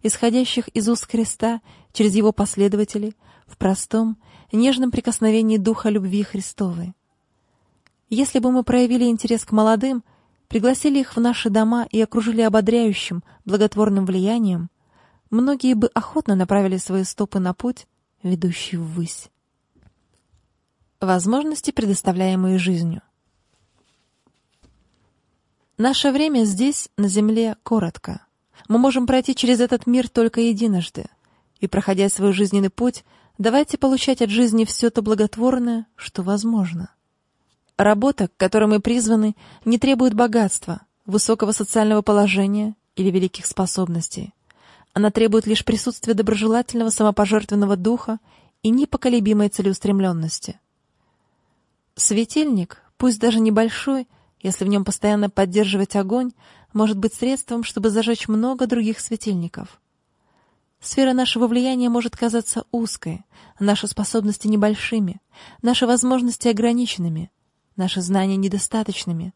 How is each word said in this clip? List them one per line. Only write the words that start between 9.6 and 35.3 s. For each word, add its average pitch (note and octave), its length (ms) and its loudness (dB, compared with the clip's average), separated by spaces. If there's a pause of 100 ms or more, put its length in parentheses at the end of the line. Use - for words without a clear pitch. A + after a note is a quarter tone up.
пригласили C4 520 0
их - 160 -4
в A3+ 60 0
наши A#3+ 280 0
дома A3 400 2
и A3 120 0
окружили A3+ 400 0
ободряющим, A3 800 0 (220)
благотворным G3 600 2
влиянием, F#3+ 640 -2 (600)
многие B3+ 460 2
бы G#3+ 180 2
охотно A3 420 -2
направили F#3+ 420 0
свои F#3+ 260 -2
стопы G3 360 -4
на F3+ 140 -2
путь, - 340 -6 (340)
ведущий F3+ 560 -4
ввысь. E3 520 -8 (1700)
Возможности, A3+ 720 0
предоставляемые F#3 840 0
жизнью. E3+ 440 -2 (2750)
Наше C4 340 2
время C#4 320 2
здесь, A3 520 0
на G3+ 120 0
земле, G#3+ 560 0
коротко. - 600 -4 (420)
Мы A3 100 2
можем B3 300 2
пройти C4 260 2
через A#3+ 280 2
этот B3 260 0
мир A#3+ 220 2
только A3+ 320 2
единожды. G#3+ 640 0 (540)
И, G3 80 -2
проходя G3 400 0
свой G3 260 2
жизненный G3 360 0
путь, - 340 -4 (360)
давайте B3 400 0
получать C4 420 2
от A3 80 2
жизни A3+ 360 4
все A#3 260 0
то A#3 100 0
благотворное, A3+ 920 0